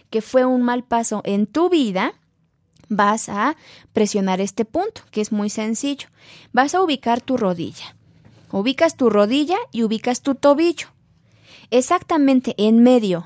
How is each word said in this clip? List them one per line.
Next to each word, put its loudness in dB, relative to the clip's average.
que -4
fue 2
un 2
mal -2
paso -2
en -2
tu 0
vida, 0
vas 0
a -4
presionar 0
este -4
punto, -6
que -4
es -6
muy -2
sencillo. -6
Vas 2
a 2
ubicar -2
tu -2
rodilla. -6
Ubicas 0
tu 2
rodilla 2
y -2
ubicas -2
tu -2
tobillo. 2
Exactamente 0
en 4
medio 4